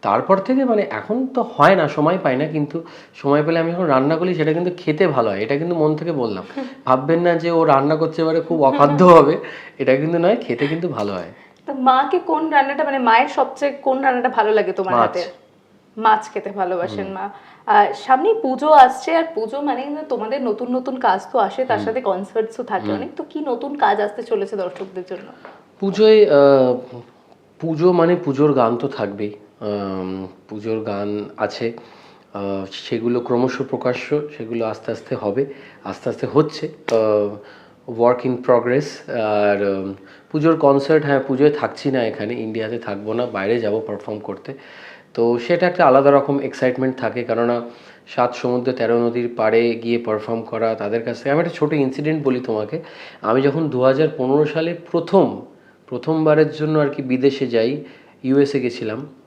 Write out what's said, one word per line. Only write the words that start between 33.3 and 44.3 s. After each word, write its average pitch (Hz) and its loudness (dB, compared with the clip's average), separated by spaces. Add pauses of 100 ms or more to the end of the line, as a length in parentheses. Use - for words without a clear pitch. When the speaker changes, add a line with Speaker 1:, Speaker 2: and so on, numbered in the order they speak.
Speaker 1:
প্রকাশ্য, 127 -4 (160)
সেগুলো 113 -6
আস্তে 110 -8
আস্তে - -8
হবে, 107 -2 (380)
আস্তে - -8
আস্তে 120 -6
হচ্ছে, 151 0
আহ, 107 0 (680)
work 123 2
in 123 -2
progress। 123 0
আর, 104 0
উম, 98 -4 (380)
পুজোর 156 2
কনসার্ট, 139 2
হ্যাঁ, 143 2
পুজোয় 139 4
থাকছি - -4
না 123 0
এখানে, 107 -6
ইন্ডিয়াতে 113 -6
থাকবো 104 -8
না, 120 -2
বাইরে 107 -2
যাবো 110 -2
পারফর্ম 107 -8
করতে। - -12 (600)